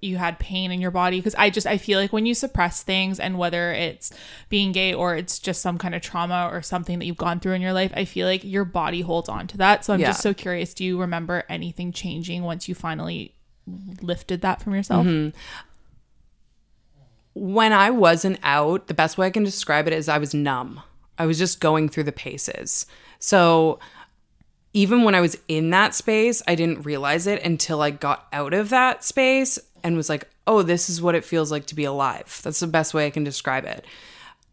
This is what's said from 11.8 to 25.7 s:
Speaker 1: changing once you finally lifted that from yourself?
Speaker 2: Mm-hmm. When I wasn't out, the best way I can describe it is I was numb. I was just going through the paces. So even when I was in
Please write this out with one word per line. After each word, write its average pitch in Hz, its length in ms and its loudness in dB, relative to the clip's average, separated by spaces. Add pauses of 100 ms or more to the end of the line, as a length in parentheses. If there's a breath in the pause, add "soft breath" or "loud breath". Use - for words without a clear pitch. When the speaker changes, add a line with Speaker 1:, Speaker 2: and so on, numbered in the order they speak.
Speaker 1:
changing 175 520 -8
once 170 260 -6
you 180 60 -4
finally 165 580 -8 (680)
lifted 175 400 -6
that 190 180 -2
from 202 140 -4
yourself? 180 320 2
Speaker 2:
Mm-hmm. 156 240 2 (2000 loud breath)
When 202 400 4
I 202 160 8
wasn't 190 540 6
out, 147 460 2
the 165 60 -4
best 156 220 2
way 190 120 2
I - 20 0
can 214 120 0
describe 156 440 0
it 160 80 0
is 156 120 -2
I 151 120 2
was 147 160 -2
numb. 139 480 -2 (360)
I 165 60 0
was 160 140 2
just 180 220 0
going 156 280 4
through 151 160 -2
the 143 80 -4
paces. - 720 -6 (360 loud breath)
So 165 580 6 (960 loud breath)
even 208 280 6
when 214 120 6
I 180 80 6
was 165 160 2 (100)
in 160 220 0